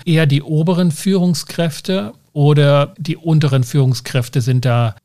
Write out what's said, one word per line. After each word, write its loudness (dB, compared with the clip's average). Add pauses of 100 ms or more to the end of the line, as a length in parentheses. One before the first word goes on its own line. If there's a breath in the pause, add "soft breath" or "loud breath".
eher 2
die 0
oberen 0
Führungskräfte -2 (220)
oder 4
die -6
unteren 0
Führungskräfte -2
sind 0
da 0